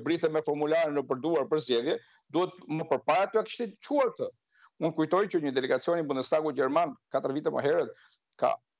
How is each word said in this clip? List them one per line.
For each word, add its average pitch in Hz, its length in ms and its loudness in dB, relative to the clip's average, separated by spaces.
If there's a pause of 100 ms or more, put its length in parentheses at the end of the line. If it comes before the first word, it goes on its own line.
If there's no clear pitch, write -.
brithe 160 280 0
me 156 140 0
formulare 151 480 0
në 139 160 0
përduar 135 400 0
për 156 160 0
zgjedhje, 127 300 2 (380)
duhet 175 240 0 (100)
më 156 220 -4
përpara 170 420 2
t'ua 214 160 2
kishte 220 240 -6 (160)
quar 269 260 2
këtë. 104 160 -6 (540)
Unë 160 140 -2
kujtoj 160 340 2
që 175 100 2
një 143 140 -2
delegacion 131 460 2
i 156 40 -4
Bundestagu 143 480 0
gjerman 139 400 0 (200)
katër 139 220 -2
vite 151 180 -4
më 131 100 -2
herët 147 300 0 (460)
ka, - 120 2 (280)